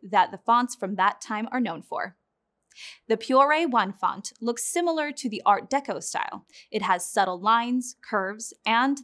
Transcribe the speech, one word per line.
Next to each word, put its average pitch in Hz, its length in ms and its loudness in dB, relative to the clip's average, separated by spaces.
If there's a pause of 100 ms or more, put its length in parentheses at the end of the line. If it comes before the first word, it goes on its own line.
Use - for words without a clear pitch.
that 196 220 4
the 190 80 -10
fonts 240 380 2
from 196 180 -4
that 190 260 2
time 220 300 -6
are 254 100 -2
known 185 220 -4
for. - 340 -6 (920)
The 220 80 2
Pure 277 520 4
one 214 240 2
font - 480 -4
looks 233 220 -2
similar 330 480 0
to 285 180 -6
the 202 160 -8
Art 196 240 2
Deco 185 320 -2
style. - 460 -8 (240)
It 214 120 -4
has 180 280 0
subtle 185 300 0
lines, 233 560 0 (120)
curves, 208 460 -4 (100)
and 254 400 2